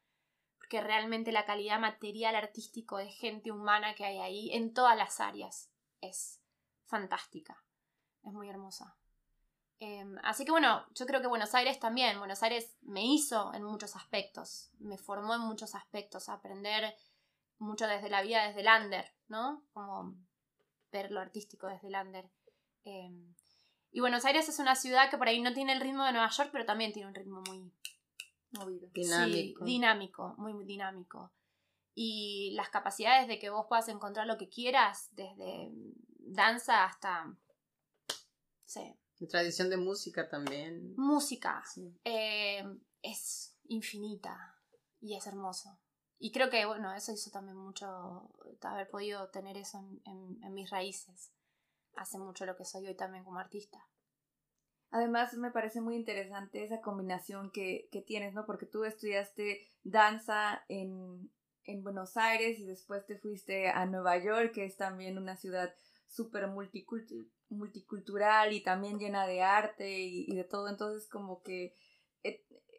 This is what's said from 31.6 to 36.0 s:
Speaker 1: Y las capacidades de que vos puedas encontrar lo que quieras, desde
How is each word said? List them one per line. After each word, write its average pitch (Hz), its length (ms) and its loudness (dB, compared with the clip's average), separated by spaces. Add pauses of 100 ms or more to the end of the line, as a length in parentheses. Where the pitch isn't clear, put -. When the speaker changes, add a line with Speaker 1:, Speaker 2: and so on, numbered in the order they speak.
Speaker 1:
Y 208 600 -4
las 202 140 -4
capacidades 220 580 4
de 214 120 -4
que 208 100 -6
vos 214 180 -2
puedas 226 220 2
encontrar 208 380 -6
lo 220 100 0
que 202 100 -8
quieras, 247 640 4
desde 190 600 -10 (480)